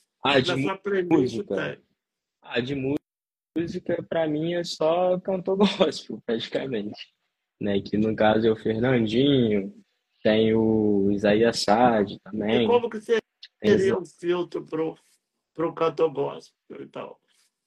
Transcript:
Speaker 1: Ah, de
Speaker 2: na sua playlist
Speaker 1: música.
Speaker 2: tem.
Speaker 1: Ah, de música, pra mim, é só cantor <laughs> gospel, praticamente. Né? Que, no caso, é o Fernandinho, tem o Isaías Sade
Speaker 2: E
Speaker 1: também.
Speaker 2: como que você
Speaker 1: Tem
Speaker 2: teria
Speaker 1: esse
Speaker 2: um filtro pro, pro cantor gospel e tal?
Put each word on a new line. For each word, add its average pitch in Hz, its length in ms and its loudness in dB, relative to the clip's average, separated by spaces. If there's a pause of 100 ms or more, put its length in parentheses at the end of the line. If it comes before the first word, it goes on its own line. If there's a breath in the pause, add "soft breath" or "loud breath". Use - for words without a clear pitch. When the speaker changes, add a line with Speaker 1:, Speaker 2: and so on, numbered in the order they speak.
(220)
Speaker 1:
Ah, 135 180 2
de - 140 0
Speaker 2:
na 135 80 -2
sua 190 160 -4
playlist 190 320 -4 (260)
Speaker 1:
música. 104 180 -6 (220)
Speaker 2:
tem. - 80 -20 (580)
Speaker 1:
Ah, 123 180 -6
de 131 140 -6
música, 165 1300 -8
pra 165 220 -2
mim, 156 240 -2
é 175 100 -4
só 175 580 0
cantor 190 380 -4
<laughs> 190 320 2
gospel, - 360 -10
praticamente. 117 880 -6 (440)
Né? 101 220 -2
Que, 101 160 -4
no 110 180 2
caso, 110 320 4
é 110 40 4
o 110 60 0
Fernandinho, 113 1160 2 (480)
tem 110 320 4
o 107 580 2
Isaías 107 480 2
Sade 110 560 2
Speaker 2:
E - 40 -20
Speaker 1:
também. 208 460 0
Speaker 2:
como 240 240 2
que 220 100 -10
você 226 180 0 (420)
Speaker 1:
Tem 214 160 2
Speaker 2:
teria - 0 -
Speaker 1:
esse 190 180 2
Speaker 2:
um 180 100 -4
filtro 175 600 -6
pro, 160 300 -6 (600)
pro 160 200 -4
cantor 160 380 0
gospel - 680 -10
e - 40 -14
tal? - 320 -16 (480)